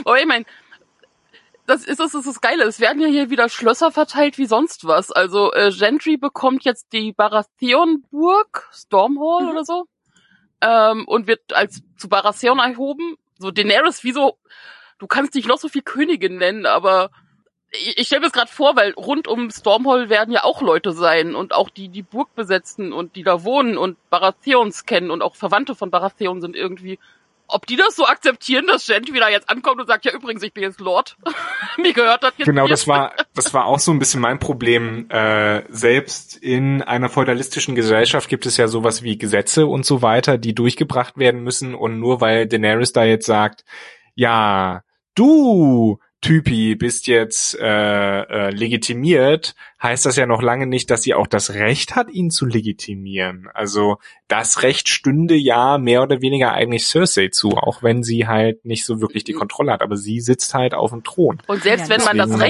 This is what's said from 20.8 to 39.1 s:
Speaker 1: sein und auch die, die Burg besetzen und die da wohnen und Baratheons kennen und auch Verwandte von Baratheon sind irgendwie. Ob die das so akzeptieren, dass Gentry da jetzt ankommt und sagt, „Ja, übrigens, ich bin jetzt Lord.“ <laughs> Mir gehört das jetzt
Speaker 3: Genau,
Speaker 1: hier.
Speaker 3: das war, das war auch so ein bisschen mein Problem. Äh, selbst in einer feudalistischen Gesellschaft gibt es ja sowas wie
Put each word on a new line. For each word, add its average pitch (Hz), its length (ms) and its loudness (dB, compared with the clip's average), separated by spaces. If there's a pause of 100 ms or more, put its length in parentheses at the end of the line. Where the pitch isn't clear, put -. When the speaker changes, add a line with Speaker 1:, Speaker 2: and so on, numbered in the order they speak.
Speaker 1:
sein 165 440 0
und 180 180 -4
auch 196 160 0
die, 196 180 -18
die 185 140 -14
Burg 214 320 -8
besetzen 190 580 -6
und 165 240 -10
die 190 60 -14
da 175 220 0
wohnen 240 340 0
und 180 180 -4 (140)
Baratheons 208 760 0
kennen 180 240 -2
und 165 120 -6
auch - 140 -4
Verwandte 214 380 -2
von 190 160 -10
Baratheon 185 500 -4
sind 170 160 -12
irgendwie. 185 420 -10 (540)
Ob - 140 -6
die 240 80 -6
das 370 220 2
so 302 100 2
akzeptieren, 262 640 0
dass - 180 0
Gentry 247 320 -2
da 220 100 2
jetzt 208 220 -2
ankommt 247 300 -2
und 240 80 -8
sagt, 220 160 0
„Ja, 262 80 0
übrigens, 233 320 -10
ich 214 80 -12
bin 202 100 -12
jetzt 190 160 -8
Lord.“ 185 460 -2
<laughs> - 540 -10
Mir 349 140 2
gehört 233 300 2
das 262 140 0
jetzt 285 100 -6
Speaker 3:
Genau, 139 200 4
Speaker 1:
hier. 143 40 0
Speaker 3:
das 151 160 0
war, 143 260 2 (220)
das - 180 -4
war 127 140 2
auch 139 140 2
so - 100 2
ein 156 80 2
bisschen 131 220 -2
mein 123 180 0
Problem. 117 720 -2
Äh, 107 580 0
selbst 120 680 -2
in 135 440 0
einer 123 280 -2
feudalistischen 131 680 -2
Gesellschaft 117 540 2
gibt - 180 -4
es 120 100 -2
ja 117 120 4
sowas 113 340 0
wie 110 160 -4